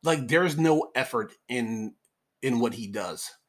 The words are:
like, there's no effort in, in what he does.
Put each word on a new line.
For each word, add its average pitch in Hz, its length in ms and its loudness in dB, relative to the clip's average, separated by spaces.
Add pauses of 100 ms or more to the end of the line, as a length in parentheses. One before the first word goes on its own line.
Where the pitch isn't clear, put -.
like, 151 240 2
there's 160 320 2
no 160 380 4
effort 120 360 -2 (160)
in, 113 460 -4 (480)
in 127 160 0
what 117 160 0
he 113 140 -10
does. 95 420 -8 (180)